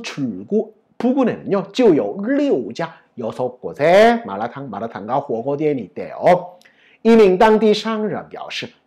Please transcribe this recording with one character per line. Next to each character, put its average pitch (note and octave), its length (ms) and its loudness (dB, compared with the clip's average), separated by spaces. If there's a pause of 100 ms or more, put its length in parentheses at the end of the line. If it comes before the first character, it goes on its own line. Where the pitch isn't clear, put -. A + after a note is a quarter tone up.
출구 B2+ 680 -6 (260)
부근에는요, A3 720 -2
就有六家, F3+ 1200 0 (240)
여섯 A#2+ 420 -8
곳의 F#3+ 680 4
마라탕, A#2+ 420 -8
마라탕과火锅店이 A#2 1120 -4
있대요. A2 760 -2 (420)
一名当地商人表示, G#3+ 1700 2 (180)